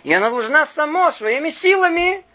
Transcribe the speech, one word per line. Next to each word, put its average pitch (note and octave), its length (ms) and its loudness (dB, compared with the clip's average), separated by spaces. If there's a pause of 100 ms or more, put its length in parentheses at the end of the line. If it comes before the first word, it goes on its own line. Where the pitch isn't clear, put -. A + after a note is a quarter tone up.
и D3 120 -2
оно G3+ 160 2
должна B3 360 0
само D#4 440 0
своими B3+ 400 -4
силами F#4 720 0 (100)